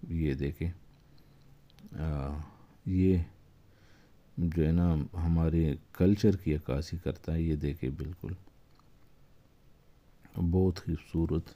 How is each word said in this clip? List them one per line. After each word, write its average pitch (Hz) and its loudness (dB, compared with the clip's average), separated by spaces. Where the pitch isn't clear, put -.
ये 80 0
देखें, 71 -4
आ, 73 -4
ये 92 4
जो 82 0
है 78 4
ना 87 4
हमारे 82 2
कल्चर 101 4
की 76 -2
अक्कासी 76 -4
करता - -6
है। 82 0
ये 80 0
देखें, 71 -4
बिल्कुल 76 -10
बहुत 90 2
ही 85 -4
खूबसूरत। 82 -4